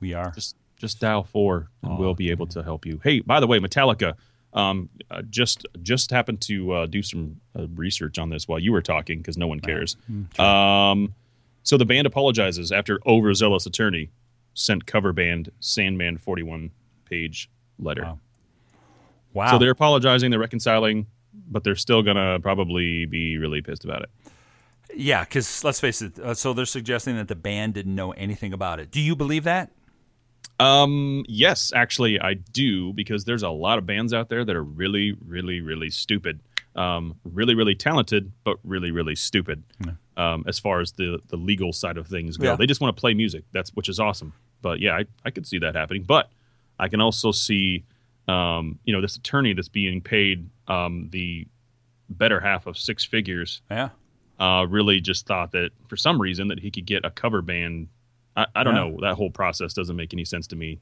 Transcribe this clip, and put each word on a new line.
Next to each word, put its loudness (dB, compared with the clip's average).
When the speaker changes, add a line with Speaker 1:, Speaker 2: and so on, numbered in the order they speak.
Speaker 1:
We -6
are. -4
Speaker 2:
Just, -10
just -10
dial 2
four, 0
and -6
Speaker 1:
Oh, -2
Speaker 2:
we'll 2
be -2
able -2
Speaker 1:
yeah. -12
Speaker 2:
to -6
help -8
you. -8
Hey, 4
by 4
the 6
way, 6
Metallica, 2
um, 0
uh, -10
just, 0
just 0
happened 0
to, -4
uh, 0
do -4
some, -8
uh, -6
research -4
on -4
this -6
while -2
you 2
were 4
talking, -2
'cause -8
no 0
one -4
Speaker 1:
Right. -10
Speaker 2:
cares. -4
Speaker 1:
Mm, -8
true. 4
Speaker 2:
Um, 6
so 4
the 6
band 4
apologizes 0
after 0
overzealous 6
attorney 0
sent 0
cover 2
band 0
Sandman -2
forty-one -6
page -6
letter. -6
Speaker 1:
Wow. -10
Wow. 4
Speaker 2:
So 8
they're 8
apologizing, 6
they're 4
reconciling, 2
but -4
they're 4
still 6
gonna 2
probably 0
be -4
really -4
pissed -10
about -8
it. -12
Speaker 1:
Yeah, 0
'cause -4
let's 0
face 0
it, -12
uh, -4
so -2
they're -2
suggesting -4
that -4
the -6
band -4
didn't -4
know -4
anything -6
about -6
it. -14
Do -4
you 0
believe -2
that? -2
Speaker 2:
Um, 4
yes, 2
actually, 2
I 2
do, -2
because -4
there's 0
a 0
lot 2
of -6
bands 0
out 0
there -2
that 0
are -2
really, 0
really, -6
really -6
stupid. -2
Um, -2
really, 0
really 2
talented, 0
but -2
really, -4
really -2
stupid. -2
Speaker 1:
Yeah. -6
Speaker 2:
Um, 0
as -4
far 0
as -2
the, -4
the -8
legal 0
side -6
of -10
things -6
go, 2
Speaker 1:
Yeah. 0
Speaker 2:
they 2
just 0
wanna 2
play 2
music. -2
That's, -6
which -6
is -4
awesome. -2
But -2
yeah, 2
I, -2
I -6
could -10
see -2
that -2
happening. -4
But 2
I 0
can 0
also 2
see, 0
um, 0
you 0
know, 0
this -4
attorney 0
that's -6
being -4
paid, 0
um, -4
the -8
better 2
half -2
of -10
six -4
figures. -4
Speaker 1:
Yeah. -4
Speaker 2:
Uh, 4
really 4
just -4
thought -2
that -2
for -14
some 2
reason -2
that -4
he -10
could -10
get -2
a -4
cover -2
band. -6
I, 2
I 2
don't 2
Speaker 1:
Yeah. 4
Speaker 2:
know. -8
That 0
whole -2
process -4
doesn't -6
make -8
any -6
sense -8
to -14
me. -10